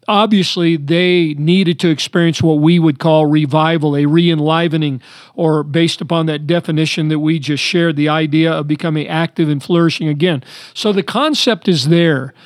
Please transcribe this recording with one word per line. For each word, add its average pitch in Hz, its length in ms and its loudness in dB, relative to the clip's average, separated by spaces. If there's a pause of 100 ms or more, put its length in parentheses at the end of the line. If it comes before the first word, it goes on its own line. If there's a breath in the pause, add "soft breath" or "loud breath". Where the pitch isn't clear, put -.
Obviously, 196 680 2
they 170 580 0
needed 165 440 2
to 175 100 2
experience 165 520 0
what 160 140 2
we 160 240 4
would 156 180 2
call 156 300 2
revival, 156 680 0
a 147 120 0
re-enlivening, 156 920 0 (360 loud breath)
or 156 280 0
based 160 380 -2
upon 165 240 -2
that 151 220 -4
definition 160 640 -2
that 156 100 0
we 156 180 0
just 143 260 -4
shared, 170 320 0
the 147 140 0
idea 160 420 0
of 156 160 -4
becoming 151 400 -4
active 160 400 -2
and 147 140 -2
flourishing 165 460 0
again. 151 360 -2 (300 loud breath)
So 214 180 -2
the 196 120 0
concept 247 640 -2
is 151 220 0
there, 160 440 2 (120)